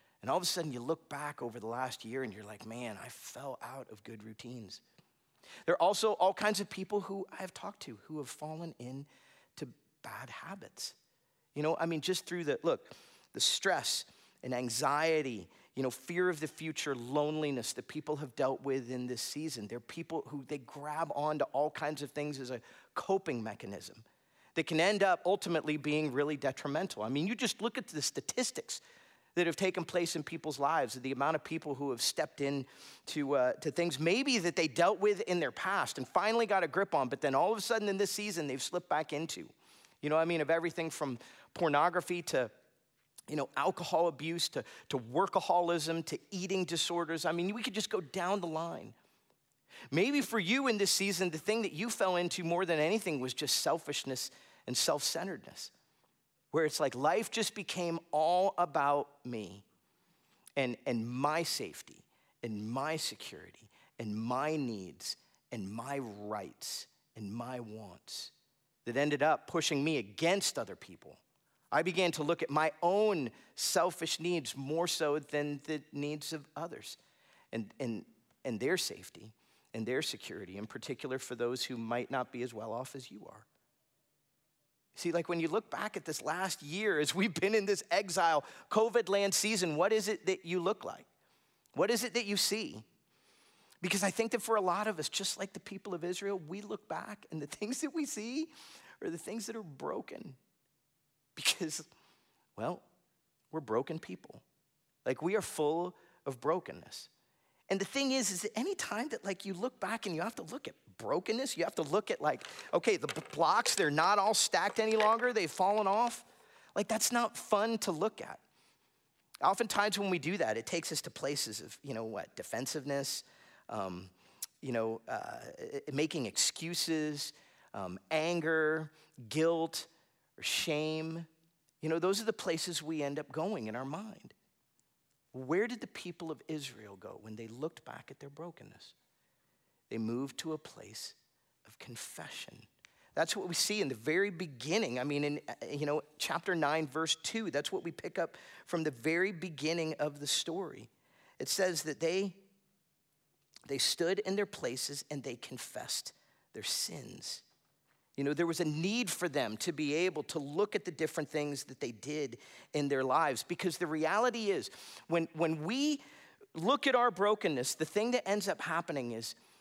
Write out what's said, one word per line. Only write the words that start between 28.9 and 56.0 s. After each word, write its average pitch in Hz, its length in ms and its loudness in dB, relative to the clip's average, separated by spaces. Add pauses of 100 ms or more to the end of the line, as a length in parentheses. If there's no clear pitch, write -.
that 175 120 6
have 165 80 2
taken 185 300 2
place 175 300 0
in 156 80 -2
people's 147 360 -6
lives, 139 360 2
the 131 160 -4
amount 139 240 2
of 151 80 0
people 151 320 -4
who 139 160 -2
have 120 100 -2
stepped - 400 -2
in 139 240 0 (400)
to, 143 300 0
uh, 127 180 6
to - 180 -2
things 165 280 0
maybe 233 400 4
that 170 160 0
they 165 120 4
dealt 170 320 4
with 202 220 4
in 180 180 2
their 139 120 0
past 185 460 0
and 131 100 -6
finally 220 380 4
got 190 180 4
a 160 40 2
grip 180 260 2
on, 139 140 4
but 131 140 -4
then 135 140 2
all 175 160 6
of 226 60 2
a 202 40 -4
sudden 214 260 2
in 196 100 0
this 196 140 2
season, 175 360 -2
they've 131 140 -2
slipped - 280 -4
back 156 240 0
into. 147 340 -4 (540)
You 147 80 -2
know 151 60 4
what 160 80 8
I - 20 4
mean? 170 160 2
Of 143 80 0
everything 165 400 2
from 135 300 -2 (340)
pornography 170 720 4
to, 127 260 2 (800)
you 147 60 -4
know, 143 200 0
alcohol 170 520 2
abuse 160 420 -2
to, 120 140 -4 (260)
to 139 80 -2
workaholism 165 1080 2
to - 120 -4 (120)
eating 185 340 0
disorders. 165 600 0
I 160 60 2
mean, 175 220 0
we 233 80 -6
could 214 120 -4
just 208 160 -2
go 180 120 0
down 180 400 -2
the 170 60 -4
line. 160 460 -6 (1000)
Maybe 269 300 4
for 226 180 0
you 247 280 2
in 226 100 4
this 196 140 4
season, 190 380 2
the 160 80 -6
thing 220 240 0
that 214 100 -2
you 208 180 -2
fell 190 260 2
into 175 280 0
more 170 220 2
than 160 140 2
anything 170 400 2
was 127 140 -4
just - 240 0
selfishness 147 720 -2 (360)
and 123 100 -2
self-centeredness, - 920 -2 (800)